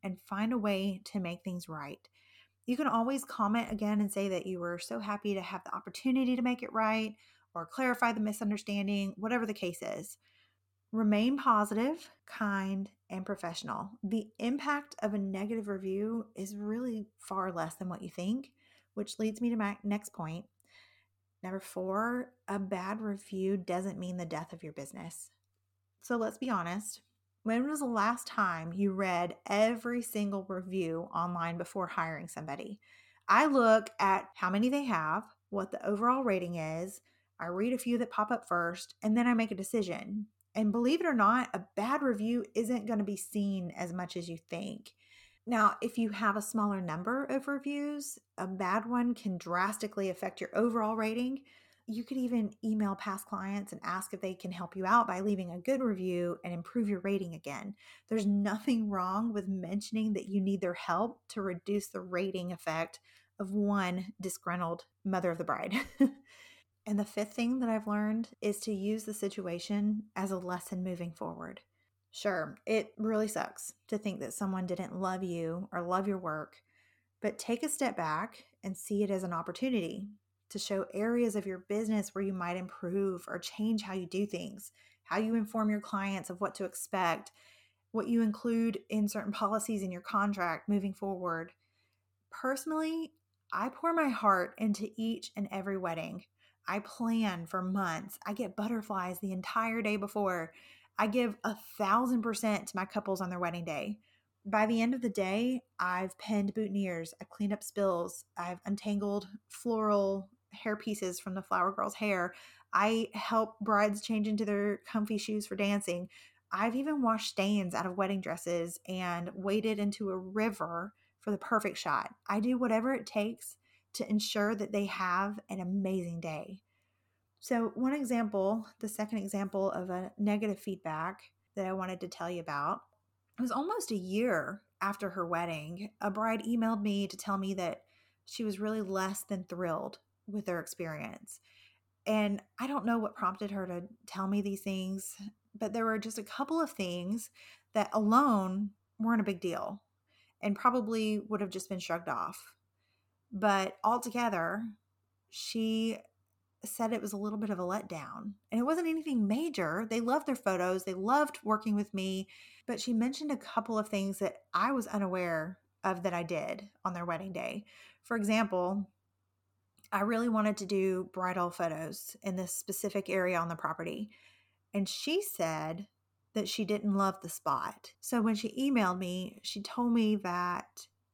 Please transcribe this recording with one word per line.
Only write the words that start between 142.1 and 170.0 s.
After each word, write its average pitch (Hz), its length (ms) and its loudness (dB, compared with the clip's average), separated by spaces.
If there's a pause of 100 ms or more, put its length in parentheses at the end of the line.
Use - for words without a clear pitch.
I 247 60 -2
don't 277 180 0
know 233 140 4
what 214 160 0
prompted 196 380 -2
her 190 160 -2
to 175 160 -4 (240)
tell 190 200 -2
me 202 140 4
these 196 200 -2
things, 190 520 -4 (400)
but 208 180 -4
there 226 140 0
were 220 140 2
just 220 180 -6
a 214 60 -6
couple 277 360 0
of 311 120 2
things 185 580 -2 (460)
that 208 180 2
alone 208 800 6 (260)
weren't 226 240 4
a - 20 2
big 190 160 0
deal - 440 -4 (580)
and 202 140 2
probably 220 640 2
would 208 220 -2
have 190 100 -4
just - 180 -8
been 185 80 -4
shrugged 170 320 -4
off. - 460 -6 (760)
But 196 520 2
altogether, 220 800 2 (640)
she 220 680 0 (640)
said 226 280 -2
it 226 100 0
was 202 120 -4
a 202 40 -4
little 208 200 -2
bit 208 140 -2
of 180 80 -2
a 180 40 -2
letdown. 180 680 -6 (180)
And 226 80 4
it 240 40 4
wasn't 320 240 2
anything 302 400 2
major. 214 600 2
They 226 120 0
loved 254 260 2
their 262 100 2
photos. 185 480 2
They 185 120 -4
loved 269 480 2
working 214 320 2
with 202 180 0
me. 190 340 -2 (380)
But 226 160 -2
she 247 100 -2
mentioned 269 400 2
a 269 60 0
couple 226 400 -2
of 214 100 0
things 196 300 0
that - 200 -2 (140)
I 214 200 2
was 247 160 0
unaware 180 720 0 (240)
of 185 180 0
that 175 140 0
I 170 80 -2
did 165 440 -4 (160)
on 185 100 -2
their 175 120 -4
wedding 175 280 -4
day. 110 320 -6 (360)
For 233 160 -2
example, 202 720 2 (1040)
I 196 100 2